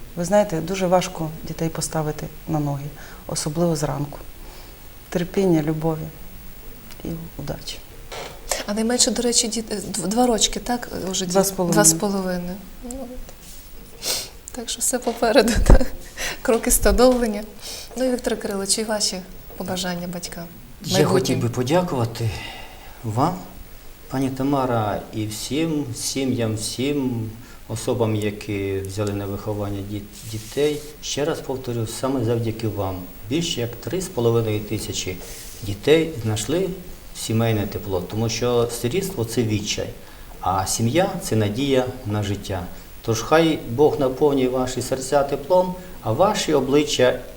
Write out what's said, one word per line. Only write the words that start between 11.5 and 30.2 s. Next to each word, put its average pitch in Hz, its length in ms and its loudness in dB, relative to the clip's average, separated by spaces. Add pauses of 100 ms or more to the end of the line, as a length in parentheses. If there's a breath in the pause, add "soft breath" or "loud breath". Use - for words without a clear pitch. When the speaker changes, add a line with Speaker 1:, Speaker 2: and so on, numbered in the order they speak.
Speaker 1:
половиною. 180 220 0
Speaker 2:
два 165 100 8
з 160 100 8
половиною. 185 600 -2 (280)
Ну, 247 80 -12 (100)
от. 233 60 -10 (1400 loud breath)
Так 233 180 -8
що - 100 -6
все 254 200 0
попереду, 220 600 4
<laughs> - 80 6
так. - 180 12 (560 loud breath)
Кроки 233 300 2
становлення. 220 720 6 (540 loud breath)
Ну 247 80 0
і, 254 60 2
Віктор 233 280 -2
Кирилович, 196 380 -2
і 226 60 -2
ваші 208 360 -2 (380)
побажання 180 500 -4
батькам 175 360 -8 (400)
Speaker 3:
Я 139 100 -2
Speaker 2:
майбутнім? 180 260 6
Speaker 3:
хотів 123 220 2
би 117 80 2
подякувати 123 800 0 (720 loud breath)
вам, 127 320 2 (720)
пані 131 200 0
Тамара, 131 720 0 (120)
і 107 140 -2
всім 147 580 -2 (100)
сім'ям, 113 600 -2
всім 123 760 -2 (380 loud breath)
особам, 110 480 0
які 101 720 -2
взяли 101 260 -2
на 101 120 -4
виховання 101 560 -4 (100)
діт-, 104 400 -10